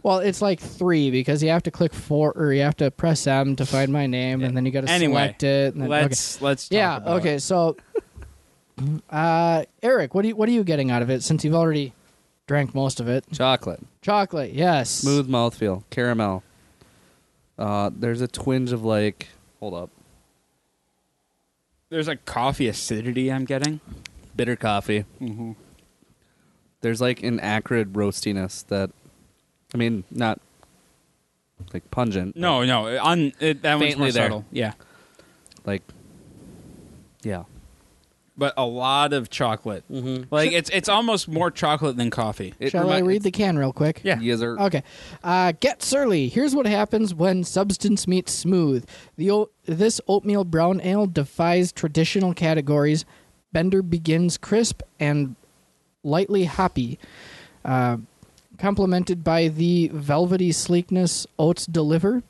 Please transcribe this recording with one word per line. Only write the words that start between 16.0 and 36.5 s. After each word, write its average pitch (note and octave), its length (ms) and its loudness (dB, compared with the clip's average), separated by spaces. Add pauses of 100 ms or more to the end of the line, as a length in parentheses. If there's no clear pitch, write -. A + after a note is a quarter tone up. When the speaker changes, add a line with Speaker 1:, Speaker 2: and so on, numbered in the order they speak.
Speaker 3:
Uh, G#2 360 -2
there's A#2+ 280 -4
a B2 60 -4
twinge C3 440 -2
of, A2+ 100 -4
like, G#2+ 460 0 (320)
hold G2+ 140 -10
up. F2 160 -12 (2000)
Speaker 2:
There's D#3+ 180 -4
a D3 80 -6
coffee B2+ 520 -2
acidity A#2+ 640 -2
I'm C3 120 -2
getting. C#3+ 360 -4 (560)
Speaker 3:
Bitter A#2+ 200 -2
coffee. G#2 480 -2 (160)
Speaker 2:
Mm-hmm. A2+ 320 -10 (1300)
Speaker 3:
There's, A2+ 180 -2
like, B2 220 -2
an A#2 180 -2
acrid G#2+ 520 -2
roastiness G2+ 760 -4
that, G2 220 -2 (840)
I - 20 -4
mean, A#2 340 0
not, A#2 300 -2 (1300)
like, - 160 -12
pungent, G2 460 -2
Speaker 2:
No, E3 240 0
Speaker 3:
but B2+ 60 0
Speaker 2:
no, A#2+ 380 0
un-, D#3+ 360 2
it, D#3 220 0
that D3+ 120 2
one's D3 140 2
Speaker 3:
faintly C#3+ 160 0
Speaker 2:
more C3 80 2
Speaker 3:
there. A#2 120 2
Speaker 2:
subtle. G#2+ 260 -4
Yeah. A2+ 220 -4 (960)
Speaker 3:
Like, G2 160 -4 (1400)